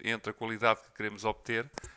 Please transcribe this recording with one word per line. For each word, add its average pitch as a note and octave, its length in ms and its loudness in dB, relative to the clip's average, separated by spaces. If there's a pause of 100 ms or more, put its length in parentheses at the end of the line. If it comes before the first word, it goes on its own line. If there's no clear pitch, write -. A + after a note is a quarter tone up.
entre A2+ 300 -2
a - 20 -8
qualidade A2+ 480 2
que - 120 -20
queremos G#2 320 -6
obter A#2 440 -2 (280)